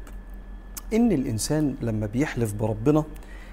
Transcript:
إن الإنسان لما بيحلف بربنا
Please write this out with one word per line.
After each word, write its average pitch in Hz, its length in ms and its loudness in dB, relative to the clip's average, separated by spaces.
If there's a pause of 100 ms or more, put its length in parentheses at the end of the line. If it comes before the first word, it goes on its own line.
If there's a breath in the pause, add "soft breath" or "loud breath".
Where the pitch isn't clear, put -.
(960)
إن 233 180 6
الإنسان 139 680 2
لما 107 240 0
بيحلف 117 460 0
بربنا 110 520 4 (480 loud breath)